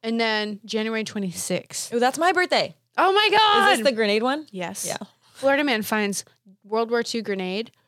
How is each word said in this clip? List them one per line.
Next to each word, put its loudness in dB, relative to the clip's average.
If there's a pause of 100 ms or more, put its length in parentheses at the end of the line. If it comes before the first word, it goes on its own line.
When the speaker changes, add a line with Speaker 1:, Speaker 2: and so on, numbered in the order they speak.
Speaker 1:
And -2
then -2
January -4
twenty-sixth. -6
Speaker 2:
Oh, 0
that's 2
my 2
birthday. 0 (220)
Speaker 1:
Oh 4
my 4
God. 4
Speaker 2:
Is 2
this 0
the 4
grenade 2
one? -2
Speaker 1:
Yes. -8
Speaker 2:
Yeah. -4 (380)
Speaker 1:
Florida 2
man 2
finds -2 (380)
World -2
War 0
Two -4
grenade, -6 (160)